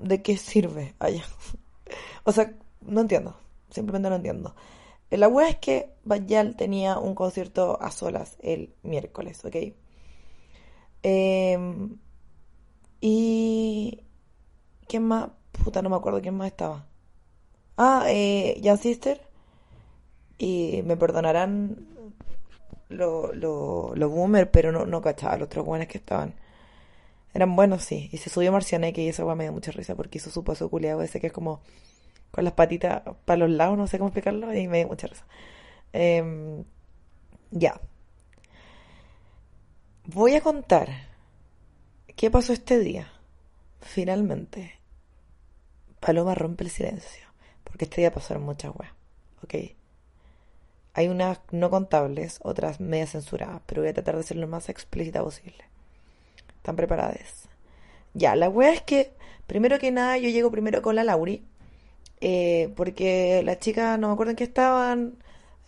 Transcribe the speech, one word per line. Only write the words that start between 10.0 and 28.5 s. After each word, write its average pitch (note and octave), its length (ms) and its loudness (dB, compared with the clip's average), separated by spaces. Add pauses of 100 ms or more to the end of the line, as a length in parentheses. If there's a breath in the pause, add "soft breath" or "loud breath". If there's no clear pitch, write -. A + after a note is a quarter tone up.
Em, F#3+ 920 0 (1040)
y A3 1040 0 (880)
¿quién A3+ 120 0
más? A3+ 260 0 (340)
Puta, G#3 160 0
no F#3+ 80 0
me F#3 80 2
acuerdo G3 240 0
quién F#3+ 160 -6
más F#3+ 120 -4
estaba. D#3 360 -6 (960)
Ah, B3+ 300 6
eh, G3+ 540 2
Jan G3+ 140 6
Sister. A#3+ 460 -2 (1120 soft breath)
Y F3+ 480 -2
me E3+ 140 0
perdonarán E3+ 880 0 (1040)
lo, E3 420 -2
lo, C#3+ 640 -4
lo D3+ 160 2
boomer, F#3 400 4
pero D#3+ 200 6
no, D#3+ 140 -2
no E3+ 160 -4
cachaba D#3 380 -2
los D3 80 -6
otros D3+ 200 -8
weones D#3+ 220 -6
que - 80 -16
estaban. - 380 -6 (1000 soft breath)
Eran F#3 240 2
buenos, F#3+ 280 4
sí. D3 280 -8
Y D#3+ 60 -10
se - 100 -12
subió F3+ 240 2